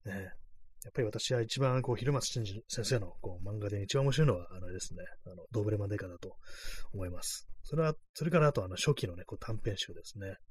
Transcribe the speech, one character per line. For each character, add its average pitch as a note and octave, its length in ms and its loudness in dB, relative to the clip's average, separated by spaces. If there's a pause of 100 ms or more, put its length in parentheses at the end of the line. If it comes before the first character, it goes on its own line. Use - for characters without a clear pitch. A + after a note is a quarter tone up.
ね。 G2 60 -6 (720)
や B2 60 -12
っ - 20 -20
ぱ C#3 80 0
り A2+ 60 4
私 G#2+ 260 -2
は A#2+ 100 4
一 A#2 160 -2
番、 C3 240 4
こ A#2+ 120 2
う、 - 20 2
広 C3 180 2
松 B2 120 2
真 A#2 180 0
治 G2+ 240 -6
先 A2+ 160 -2
生 A#2+ 160 4
の、 F#2 80 -4 (120)
こ F2+ 220 -6
う、 F#2+ 40 0
漫 G#2 120 -2
画 G2+ 100 -2
で G2+ 140 -2
一 G2 140 0
番 C#3 80 6
面 C#3 80 6
白 D3+ 120 6
い C#3 40 8
の G2 80 6
は、 - 160 -6
あ - 80 -8
の、 - 60 -4
あ - 20 -4
れ F#2 60 -4
で F#2 60 -4
す - 140 -6
ね、 F2+ 60 -8 (260)
あ F#2 40 -10
の、 F2+ 200 -14
ド A2 120 2
ー - 20 2
ベ G#2 80 4
ル G#2 60 2
マ G2+ 80 0
ン - 20 -4
デ G#2 100 -2
カ F#2+ 80 -4
だ F2 120 -10
と F#2 180 -10 (560)
思 F#2+ 120 -2
い F2+ 60 -2
ま F2+ 120 -4
す。 - 260 -6 (160)
そ - 100 -4
れ D#3+ 80 4
は、 D#3 120 4 (200)
そ D#3 100 -2
れ D#3 60 2
か E3+ 80 8
ら D3+ 80 10
あ C#3+ 60 8
と、 G2+ 120 2
あ F#2 40 -4
の、 F#2 80 -6
初 D3 180 4
期 - 140 0
の F2 80 -6
ね、 - 80 -8
こ - 100 -8
う、 - 40 -8
短 A2+ 240 -2
編 G2+ 140 2
集 - 180 -4
で G2+ 100 -8
す - 140 -12
ね。 G2 180 -6 (140)